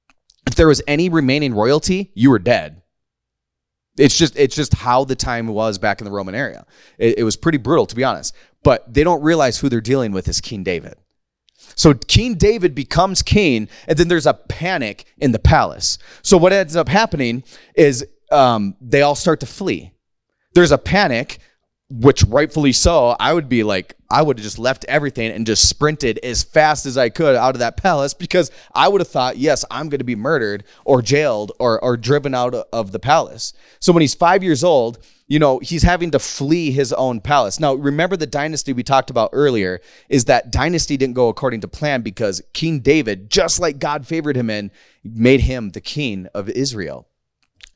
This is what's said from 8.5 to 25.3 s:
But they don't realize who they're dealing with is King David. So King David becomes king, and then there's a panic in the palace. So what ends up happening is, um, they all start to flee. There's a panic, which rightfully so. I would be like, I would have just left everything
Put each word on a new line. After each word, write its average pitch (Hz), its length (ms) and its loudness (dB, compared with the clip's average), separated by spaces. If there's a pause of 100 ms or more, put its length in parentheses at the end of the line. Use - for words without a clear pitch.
But 120 320 2
they 147 100 4
don't 165 180 0
realize 151 360 0
who 143 100 -2
they're 117 120 -2
dealing 117 320 -2
with 95 160 -6
is - 120 -4
King 101 220 -10
David. 87 320 -6 (800)
So 151 200 6
King 226 400 0
David 180 400 2
becomes 175 480 0
king, 131 460 2 (180)
and 156 120 0
then 170 100 4
there's 170 180 0
a 139 80 4
panic 156 720 -8 (140)
in 131 140 2
the 107 60 0
palace. 101 600 2 (240)
So 190 160 6
what 180 140 6
ends 175 240 0
up 151 120 0
happening 139 540 -2 (320)
is, 143 320 4 (240)
um, 117 500 2
they 135 220 2
all 143 140 2
start 160 240 0
to 131 60 -10
flee. 92 460 -8 (640)
There's 175 180 6
a 135 60 6
panic, 151 600 -2 (540)
which 127 300 4
rightfully 143 480 2
so. 127 480 2
I 127 140 0
would 160 160 -2
be 117 160 2
like, 98 320 -4 (120)
I 135 140 4
would 139 160 0
have 107 60 -12
just 107 160 -12
left 127 260 -4
everything 127 460 -4